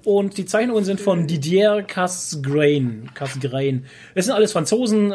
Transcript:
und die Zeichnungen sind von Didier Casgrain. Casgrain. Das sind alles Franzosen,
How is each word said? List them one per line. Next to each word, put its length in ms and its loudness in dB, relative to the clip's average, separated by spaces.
und 340 0
die 80 -4
Zeichnungen 380 0
sind 180 -2
von 240 2
Didier 580 2
Casgrain. 1300 0
Casgrain. 720 -4
Das 120 -2
sind 80 0
alles 180 4
Franzosen, 640 0